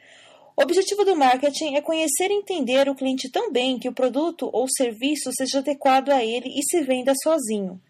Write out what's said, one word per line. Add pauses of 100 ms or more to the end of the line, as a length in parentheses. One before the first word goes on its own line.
(560)
O
objetivo
do
marketing
é
conhecer
e
entender
o
cliente
tão
bem
que
o
produto
ou
serviço
seja
adequado
a
ele
e
se
venda (120)
sozinho.